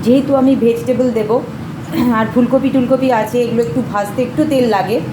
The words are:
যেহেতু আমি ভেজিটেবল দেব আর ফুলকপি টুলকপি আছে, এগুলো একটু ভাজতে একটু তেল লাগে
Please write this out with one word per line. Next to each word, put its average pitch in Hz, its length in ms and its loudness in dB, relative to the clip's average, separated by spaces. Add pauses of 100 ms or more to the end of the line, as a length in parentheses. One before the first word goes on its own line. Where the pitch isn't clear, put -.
যেহেতু 262 300 2
আমি 269 220 4
ভেজিটেবল 233 540 0
দেব 220 200 -2 (840)
আর 220 200 2
ফুলকপি 254 360 2
টুলকপি 262 420 2
আছে, 220 300 0
এগুলো 226 200 0
একটু 233 180 -2 (120)
ভাজতে 202 300 -4
একটু - 220 -2
তেল 269 240 2
লাগে 202 320 0 (120)